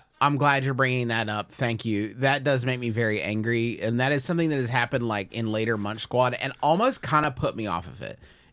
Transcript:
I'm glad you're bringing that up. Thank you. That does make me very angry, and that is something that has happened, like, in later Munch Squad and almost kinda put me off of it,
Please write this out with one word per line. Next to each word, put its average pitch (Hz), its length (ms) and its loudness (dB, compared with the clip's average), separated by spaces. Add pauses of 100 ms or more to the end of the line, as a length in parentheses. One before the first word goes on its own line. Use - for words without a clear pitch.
(220)
I'm 143 160 -2
glad 139 260 2
you're 135 100 0
bringing 127 360 0
that 113 200 0
up. 107 220 -4
Thank 117 340 -2
you. 104 300 0
That 135 280 2
does 131 220 2
make 127 140 0
me 120 100 -2
very 107 320 2
angry, 110 600 0
and 117 180 0
that 131 120 2
is 147 120 2
something 170 260 2
that 147 80 0
has 123 120 0
happened, 120 380 0
like, 101 260 -4
in 113 180 -2
later 110 260 0
Munch 104 240 -4
Squad 123 340 2
and 135 260 -6
almost 190 400 2
kinda 151 300 4
put 127 240 -2
me 107 120 -2
off 87 200 -2
of 64 140 -14
it, 55 180 -10 (340)